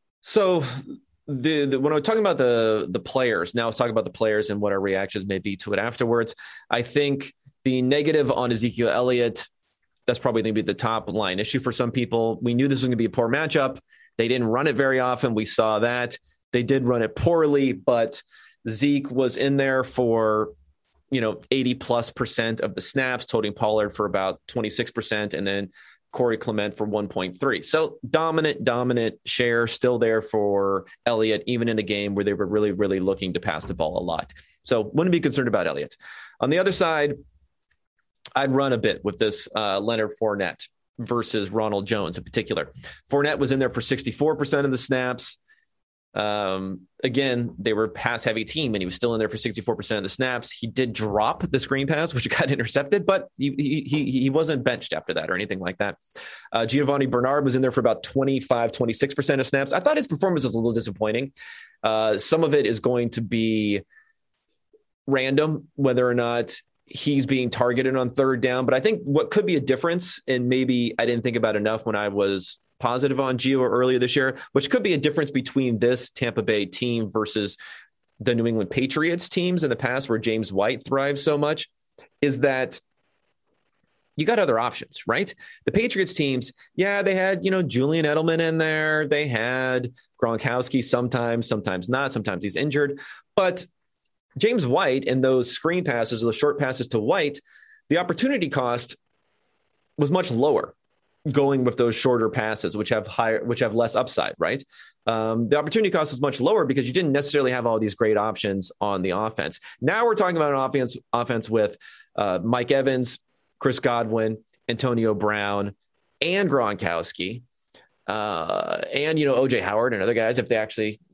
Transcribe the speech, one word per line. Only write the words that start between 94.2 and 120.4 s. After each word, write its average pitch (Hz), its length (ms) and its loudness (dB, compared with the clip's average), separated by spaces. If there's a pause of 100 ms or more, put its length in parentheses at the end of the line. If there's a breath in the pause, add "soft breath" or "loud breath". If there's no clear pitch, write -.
James 214 300 2
White 139 380 2
and 127 180 2
those 127 260 4
screen 175 360 0
passes, 117 360 0
those 113 140 0
short 143 240 0
passes 131 300 -2
to 117 100 0
White, 143 400 0 (480 loud breath)
the 160 120 2
opportunity 180 500 0
cost 123 480 -2 (1000)
was 143 140 -6
much 180 180 -2
lower 127 460 -2 (560)
going 139 320 2
with 123 120 0
those 117 200 2
shorter 120 340 2
passes, 107 480 -2
which 107 120 -2
have 110 180 0
higher, 113 360 0
which 117 180 -2
have 110 120 0
less 113 220 0
upside, 117 420 -2
right? 107 260 -2 (440 loud breath)
Um, 113 420 0
the 143 80 4
opportunity 180 320 2
cost 160 220 0
was 123 100 -6
much 139 180 0
lower 170 260 4
because 135 200 0
you - 80 -4
didn't 165 200 2
necessarily 143 360 2
have 123 160 0
all 113 140 2
these 107 160 -2
great 107 200 4
options 104 640 -2
on 101 220 0
the 95 80 0
offense. 95 500 -2 (220 loud breath)
Now 190 240 2
we're 240 80 4
talking 180 240 2
about 151 140 2
an 135 80 2
offense, 131 360 0 (160)
offense 117 380 -2
with, 107 280 2 (380 loud breath)
uh, 95 280 0
Mike 123 280 0
Evans, 131 460 0 (400)
Chris 131 220 0
Godwin, 110 580 0 (320)
Antonio 117 460 2
Brown, 101 600 -2 (460)
and 185 260 0
Gronkowski, 104 920 -2 (640 soft breath)
uh, 85 760 -2 (120)
and, 156 240 0
you 151 80 2
know, 139 80 2
O 127 140 2
J 120 140 0
Howard 110 340 0
and 95 80 -2
other 113 100 2
guys, 113 240 0
if 120 100 -2